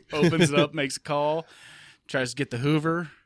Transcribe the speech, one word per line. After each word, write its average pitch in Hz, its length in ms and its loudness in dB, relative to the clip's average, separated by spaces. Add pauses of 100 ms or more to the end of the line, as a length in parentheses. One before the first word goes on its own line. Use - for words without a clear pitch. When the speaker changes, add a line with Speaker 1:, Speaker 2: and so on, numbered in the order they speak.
Speaker 1:
<laughs> - 60 -14
opens 160 380 4
it 147 80 2
up, 147 160 2
Speaker 2:
<laughs> - 0 -
Speaker 1:
makes 139 220 -4
a - 40 -10
call, 151 460 -2 (600)
tries 127 220 -2
to - 60 -10
get 139 140 -4
the 120 80 -6
Hoover. 156 520 0 (160)